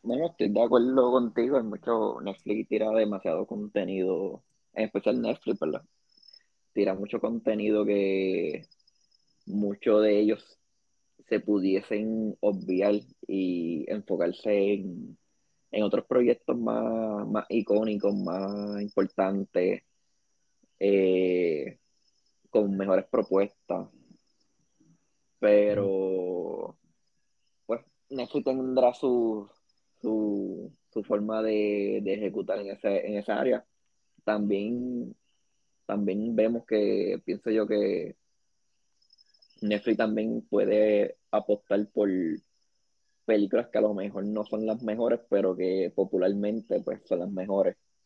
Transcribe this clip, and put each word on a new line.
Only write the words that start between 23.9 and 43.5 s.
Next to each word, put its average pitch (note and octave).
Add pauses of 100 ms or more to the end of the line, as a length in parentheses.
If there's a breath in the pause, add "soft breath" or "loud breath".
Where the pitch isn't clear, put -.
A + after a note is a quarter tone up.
Pero, F#2+ (880)
pues, A#2 (280)
Netflix C3+
tendrá C3
su, A#2 (520)
su, G2+ (180)
su G#2+
forma G#2+
de, G#2
de G2
ejecutar G2+
en G2+
ese, G2
en G#2
esa G#2
área. B2 (600)
También, G#2+ (720)
también G#2
vemos A#2
que, G2+
pienso A2
yo G#2+
que G2 (1400)
Netflix G#2
también A2
puede G#2 (140)
apostar G#2
por G#2 (1160)
películas G#2